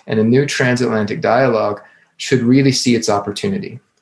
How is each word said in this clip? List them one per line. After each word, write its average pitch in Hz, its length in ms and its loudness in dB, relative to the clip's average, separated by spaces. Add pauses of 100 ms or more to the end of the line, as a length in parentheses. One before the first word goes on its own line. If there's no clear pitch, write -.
and 110 140 -2
a 107 40 2
new 123 200 4
transatlantic 123 760 -2
dialogue 107 600 0 (380)
should 127 240 0
really 135 300 4
see 127 220 0
its 113 140 -2
opportunity. 101 720 -4 (200)